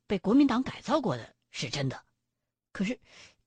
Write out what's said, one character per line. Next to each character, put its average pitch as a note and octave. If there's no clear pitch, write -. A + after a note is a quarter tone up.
被 G3+
国 G3
民 C#4+
党 B3+
改 -
造 D4
过 G3
的 A2+
是 -
真 C#3
的， -
可 G3+
是 A3+